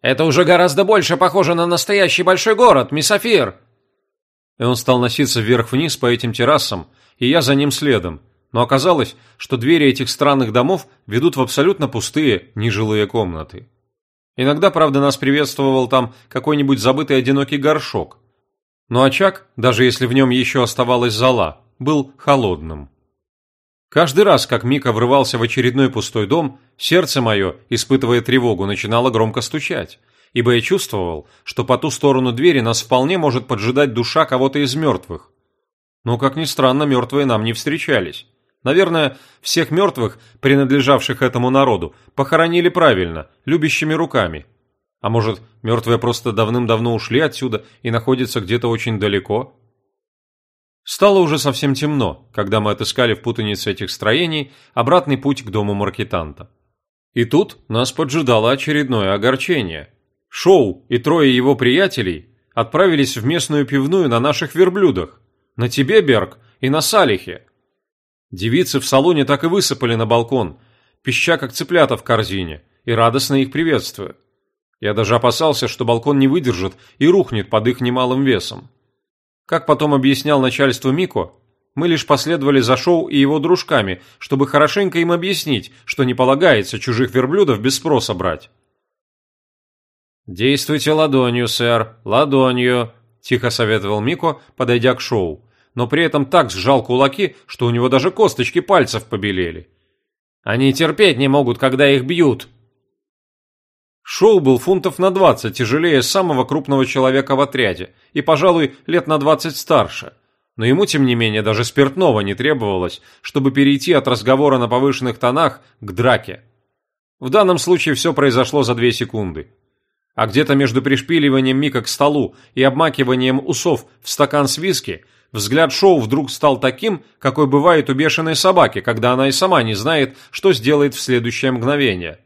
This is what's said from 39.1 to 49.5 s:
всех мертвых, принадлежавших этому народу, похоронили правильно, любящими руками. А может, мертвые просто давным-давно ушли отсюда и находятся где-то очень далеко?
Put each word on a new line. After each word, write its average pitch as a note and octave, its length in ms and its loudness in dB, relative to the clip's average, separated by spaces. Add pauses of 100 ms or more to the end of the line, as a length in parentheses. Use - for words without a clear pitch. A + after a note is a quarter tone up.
всех - 300 -2
мертвых, D#3 480 -2 (220)
принадлежавших C3+ 800 2
этому B2 280 0
народу, B2 460 0 (200)
похоронили E3 520 0
правильно, F#2+ 640 0 (160)
любящими D#3 480 -2
руками. G#2 520 -4 (540)
А G#2 100 -4
может, A2 320 -2 (220)
мертвые A2+ 360 0
просто A#2+ 340 -4
давным-давно A#2 600 0
ушли A2+ 280 -2
отсюда B2+ 420 -4 (180)
и A#2 100 -6
находятся B2 500 -2
где-то A#2 260 -2
очень A2+ 320 -4
далеко? G2+ 560 -4 (1300)